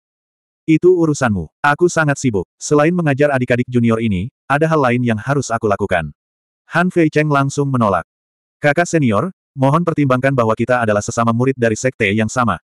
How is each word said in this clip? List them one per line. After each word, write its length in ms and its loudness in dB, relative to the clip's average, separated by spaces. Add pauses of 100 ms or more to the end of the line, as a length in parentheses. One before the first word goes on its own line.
(680)
"Itu 320 4
urusanmu. 480 0 (160)
Aku 240 2
sangat 320 0
sibuk. 240 -2 (160)
Selain 320 2
mengajar 400 0
adik-adik 400 0
junior 320 0
ini, 240 -2 (240)
ada 160 2
hal 120 0
lain 200 0
yang 160 0
harus 320 -4
aku 160 -4
lakukan." 480 -2 (640)
Han 160 2
Fei 160 2
Cheng 240 0
langsung 400 0
menolak. 320 0 (560)
"Kakak 240 2
senior, 480 0 (240)
mohon 240 2
pertimbangkan 560 0
bahwa 160 2
kita 320 0
adalah 160 0
sesama 320 -2
murid 240 0
dari 240 0
sekte 320 -2
yang 160 -2
sama," 380 -2